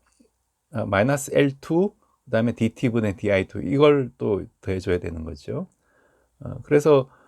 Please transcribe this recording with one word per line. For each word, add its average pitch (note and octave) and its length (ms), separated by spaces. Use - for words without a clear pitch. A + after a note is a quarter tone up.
아, G#2+ 140
마이너스 A2 480
엘 C#3 280
투, F3+ 320
그다음에 A#2 280
디티 A#2 360
분의 G#2+ 280
디아이 G2 300
투, - 140
이걸 C#3+ 560
또 G#2+ 280
더해줘야 F#2 380
되는 E2 240
거죠. E2 440
어, - 240
그래서 D3 460